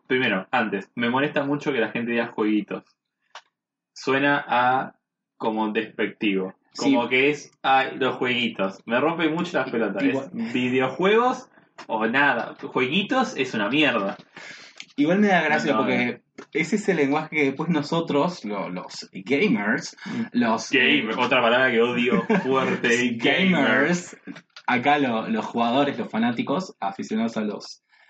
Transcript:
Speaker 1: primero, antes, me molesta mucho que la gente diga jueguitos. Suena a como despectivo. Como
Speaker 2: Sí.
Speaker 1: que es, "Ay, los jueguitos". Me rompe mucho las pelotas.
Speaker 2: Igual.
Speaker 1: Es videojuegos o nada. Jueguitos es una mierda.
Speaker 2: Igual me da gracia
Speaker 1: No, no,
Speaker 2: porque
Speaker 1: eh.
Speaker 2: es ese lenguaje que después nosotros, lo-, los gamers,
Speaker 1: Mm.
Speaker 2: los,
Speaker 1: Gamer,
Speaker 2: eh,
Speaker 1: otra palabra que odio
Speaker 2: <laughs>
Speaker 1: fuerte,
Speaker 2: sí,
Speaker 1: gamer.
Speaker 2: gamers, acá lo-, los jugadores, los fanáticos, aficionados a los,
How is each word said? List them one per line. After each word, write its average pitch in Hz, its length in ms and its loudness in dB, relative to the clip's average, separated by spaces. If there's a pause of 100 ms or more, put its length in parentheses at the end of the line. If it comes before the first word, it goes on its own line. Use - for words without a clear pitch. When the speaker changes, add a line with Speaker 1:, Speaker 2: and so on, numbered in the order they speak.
Speaker 1:
primero, 117 460 0
antes, 101 420 -2
me 120 160 0
molesta 143 320 0
mucho 143 300 -2
que 120 80 0
la 110 100 0
gente 120 220 -4
diga 117 160 0
jueguitos. 107 560 -2 (1080)
Suena 139 540 0
a 127 480 0 (420)
como 110 360 -2
despectivo. 101 800 -2 (220)
Como 131 280 2
Speaker 2:
Sí. 113 40 -6
Speaker 1:
que 135 220 4
es, 147 200 -6 (120)
"Ay, 135 360 2
los 127 180 0
jueguitos". 120 680 -2
Me 117 140 0
rompe 165 280 0
mucho 160 300 -2
las 127 120 -2
pelotas. 110 340 -2
Speaker 2:
Igual. 135 340 0
Speaker 1:
Es 117 140 -6
videojuegos 180 960 2 (400)
o 110 180 -2
nada. 139 560 0
Jueguitos 170 760 0
es - 180 -4
una 104 140 -2
mierda. 120 480 0 (800)
Speaker 2:
Igual 165 240 2
me 208 80 6
da 180 140 4
gracia 151 300 0
Speaker 1:
No, 135 60 2
no, 131 60 2
Speaker 2:
porque 127 240 2
Speaker 1:
eh. - 140 -8 (300)
Speaker 2:
es 165 220 -2
ese 208 200 0
lenguaje 156 420 0
que 147 100 2
después 156 240 -2
nosotros, 165 720 0
lo-, 98 240 -6
los - 440 -12
gamers, 113 920 0
Speaker 1:
Mm. 120 180 -6 (100)
Speaker 2:
los, 117 380 0
Speaker 1:
Gamer, 131 400 2
Speaker 2:
eh, 113 80 -2
Speaker 1:
otra 123 220 2
palabra 123 300 4
que 113 100 2
odio 123 480 2
Speaker 2:
<laughs> 190 180 2
Speaker 1:
fuerte, 131 440 0
Speaker 2:
sí, 120 260 2
Speaker 1:
gamer. 143 360 2
Speaker 2:
gamers, 147 640 2 (500)
acá 127 320 2
lo-, 117 300 0
los 110 180 -2
jugadores, 120 520 0
los 104 120 -6
fanáticos, 120 680 -2
aficionados 110 600 -4
a - 40 -2
los, - 400 -8 (280)